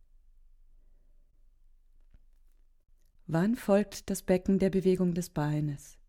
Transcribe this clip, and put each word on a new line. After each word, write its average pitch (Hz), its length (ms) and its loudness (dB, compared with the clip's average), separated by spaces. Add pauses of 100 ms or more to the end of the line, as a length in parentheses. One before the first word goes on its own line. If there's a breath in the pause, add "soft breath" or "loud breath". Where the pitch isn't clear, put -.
(3250)
Wann 175 280 0
folgt 202 560 0
das 190 120 -6
Becken 190 360 2
der 190 120 2
Bewegung 185 440 2
des 175 160 -6
Beines? 151 680 -4 (100)